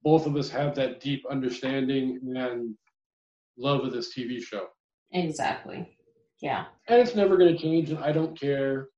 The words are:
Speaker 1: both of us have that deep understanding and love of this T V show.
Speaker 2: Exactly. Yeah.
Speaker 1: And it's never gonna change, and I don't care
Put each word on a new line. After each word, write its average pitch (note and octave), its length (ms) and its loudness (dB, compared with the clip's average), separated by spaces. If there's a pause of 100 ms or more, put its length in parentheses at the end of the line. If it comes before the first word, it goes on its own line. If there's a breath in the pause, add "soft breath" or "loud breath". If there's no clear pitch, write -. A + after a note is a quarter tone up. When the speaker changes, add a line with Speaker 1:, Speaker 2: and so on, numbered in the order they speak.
Speaker 1:
both D#3 220 6
of C#3+ 100 -2
us C#3+ 140 -2
have C#3 260 -2
that C3 240 -2
deep C#3 300 -6
understanding C3 880 -2 (160)
and A#2+ 400 -6 (800)
love C3 280 0
of B2 80 -4
this A#2+ 200 -8
T B2 140 -6
V B2 140 -6
show. G2 260 -8 (440)
Speaker 2:
Exactly. - 880 -6 (440)
Yeah. B2+ 240 -4 (220)
Speaker 1:
And A#3+ 140 8
it's A3+ 140 2
never G3 220 4
gonna E3+ 200 8
change, D#3+ 320 0
and D3+ 100 -4
I D3 120 -2
don't D#3+ 280 -2
care C3+ 580 -2